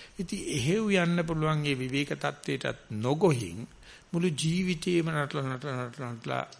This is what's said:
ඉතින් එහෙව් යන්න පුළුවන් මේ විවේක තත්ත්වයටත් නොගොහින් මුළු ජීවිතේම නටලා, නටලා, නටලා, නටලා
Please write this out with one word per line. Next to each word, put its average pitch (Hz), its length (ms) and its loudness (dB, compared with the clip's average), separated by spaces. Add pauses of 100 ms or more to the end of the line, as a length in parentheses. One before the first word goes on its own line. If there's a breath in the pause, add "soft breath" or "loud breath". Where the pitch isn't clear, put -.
(140 loud breath)
ඉතින් 196 280 -6 (100)
එහෙව් 175 420 2
යන්න 175 300 4
පුළුවන් 156 380 0
මේ 143 160 2
විවේක 139 380 0
තත්ත්වයටත් 139 800 -4
නොගොහින් 117 720 2 (380 loud breath)
මුළු 170 280 2
ජීවිතේම 170 800 2
නටලා, 143 340 0
නටලා, 131 320 -4
නටලා, 120 320 -6
නටලා 127 320 -2 (160 loud breath)